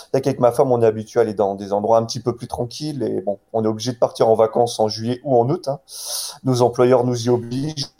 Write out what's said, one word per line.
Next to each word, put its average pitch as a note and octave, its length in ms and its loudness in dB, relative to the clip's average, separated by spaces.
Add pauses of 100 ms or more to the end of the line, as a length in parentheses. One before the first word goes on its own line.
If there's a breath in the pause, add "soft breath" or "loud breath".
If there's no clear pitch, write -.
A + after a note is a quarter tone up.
(140 loud breath)
Là, C3+ 60 2
qu'avec C3 200 -2
ma A#2+ 120 4
femme, C3+ 200 2
on A#2+ 100 2
est A2+ 40 6
habitué A2 340 0
à - 20 4
aller G#2+ 120 0
dans G2 200 0
des G2 180 -6
endroits G#2+ 260 2
un A2+ 60 2
petit A#2 160 -8
peu A#2+ 140 -2
plus B2 140 -14
tranquilles, C3+ 540 -8
et G#2+ 180 -2
bon, G2 180 -6 (140)
on A2 100 0
est A2 60 0
obligé A2 240 -4
de A#2+ 60 -12
partir B2 280 2
en A2+ 80 6
vacances A2+ 460 2
en A2 80 2
juillet A2+ 340 -6
ou C3+ 160 2
en A#2 100 4
août, F3 200 -4
hein. C#3 120 -6 (600 loud breath)
Nos B2+ 200 2
employeurs B2 420 4
nous B2 220 -2
y - 20 0
obligent, B2+ 720 -4